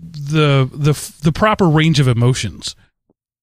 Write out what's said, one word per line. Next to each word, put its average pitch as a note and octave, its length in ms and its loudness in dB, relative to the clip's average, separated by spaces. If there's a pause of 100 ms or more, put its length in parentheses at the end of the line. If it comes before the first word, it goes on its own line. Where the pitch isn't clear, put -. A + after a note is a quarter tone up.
the, D3 720 0
the, D3 480 -2
the E3 100 0
proper G#3 380 2
range D#3 320 2
of B2+ 80 2
emotions, A#2 640 -2 (680)